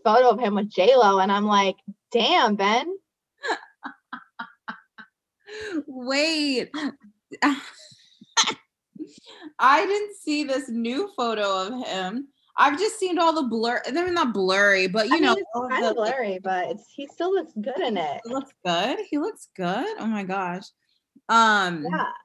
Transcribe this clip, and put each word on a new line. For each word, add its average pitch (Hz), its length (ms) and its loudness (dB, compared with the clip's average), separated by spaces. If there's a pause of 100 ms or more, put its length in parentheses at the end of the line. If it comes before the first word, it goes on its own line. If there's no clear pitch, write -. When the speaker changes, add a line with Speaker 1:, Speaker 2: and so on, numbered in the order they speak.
Speaker 1:
photo 233 260 6
of 202 100 2
him 208 160 0
with 208 120 -2
J 208 280 4
Lo, 196 240 6
and 190 100 2
I'm 202 160 0
like, 196 300 2 (340)
"Damn, 240 460 2
Ben." 214 320 2 (520)
Speaker 2:
<laughs> - 2500 -14
Wait. 277 840 -2 (720)
<laughs> 269 60 6 (2000)
I 285 280 4
didn't 415 300 -4
see 302 280 -4
this 269 240 -4
new 233 480 -4
photo 208 500 -2
of 247 200 -8
him. 190 420 -6 (320)
I've 285 180 4
just 415 200 -2
seen 359 220 -2
all 330 120 4
the 311 160 -2
blur, 233 320 -2 (120)
they're 349 200 -2
not 320 220 0
blurry, 190 540 4
but, 214 200 0
you 269 60 2
Speaker 1:
I 320 60 4
Speaker 2:
know, 277 140 4
Speaker 1:
mean, - 40 0
it's 381 160 -6
Speaker 2:
all 240 120 -4
of 247 40 -6
Speaker 1:
kinda 233 240 0
Speaker 2:
the, 233 60 -2
like 226 160 -2
Speaker 1:
blurry, 202 260 -4
but 185 280 -2
it's, - 220 -12
he 277 140 -14
still 349 260 -4
looks 359 280 -2
good 262 200 -6
in 247 160 -2
it. 156 280 -4
Speaker 2:
He 233 100 -8
looks 269 160 -8 (160)
good. 190 320 -2 (100)
He 294 100 -4
looks 370 380 -8
good. 190 300 -4 (140)
Oh 214 60 -6
my 214 180 -4
gosh. 185 400 -6 (640)
Um, 202 600 4
Speaker 1:
Yeah. 220 180 -2 (180)